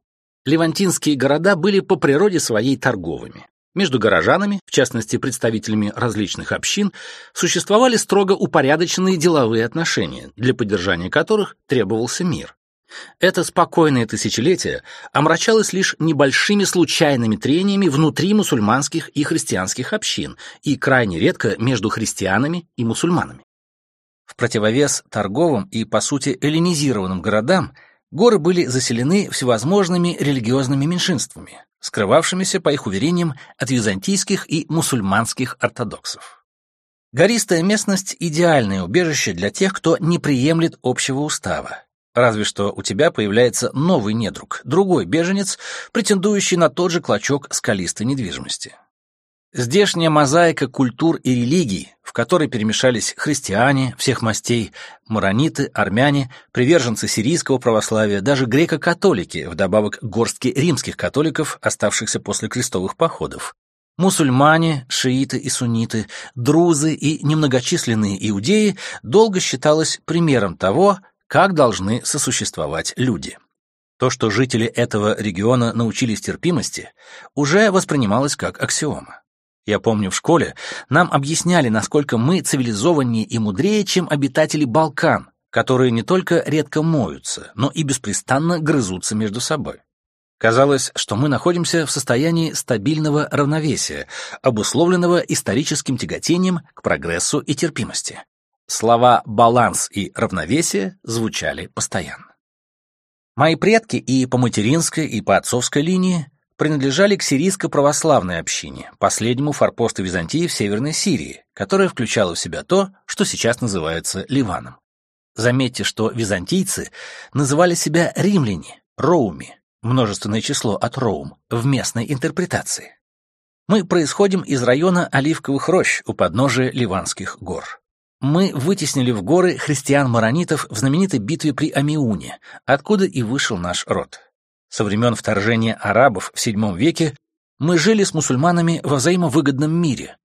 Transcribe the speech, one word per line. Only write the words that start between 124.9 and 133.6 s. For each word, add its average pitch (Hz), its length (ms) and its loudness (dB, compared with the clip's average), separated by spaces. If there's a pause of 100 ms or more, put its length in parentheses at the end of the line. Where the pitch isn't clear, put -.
оливковых 139 600 0
рощ 160 380 2
у 113 80 -6
подножия 123 580 0
Ливанских 95 680 -4
гор. - 400 -10 (400)
Мы 160 320 2
вытеснили 139 580 0
в 104 120 -2
горы 170 340 4
христиан-маронитов 139 1120 0
в 113 80 -10
знаменитой 143 420 0
битве 143 340 -2
при 156 160 -2
Амиуне, 143 680 -2 (260)
откуда 190 380 2
и 160 200 -2
вышел 113 340 -2
наш 87 300 -6